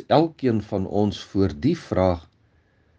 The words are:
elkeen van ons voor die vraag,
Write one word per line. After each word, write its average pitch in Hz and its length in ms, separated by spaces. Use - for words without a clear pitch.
elkeen 131 560
van 98 240
ons 101 320
voor 98 320
die 101 240
vraag, 92 460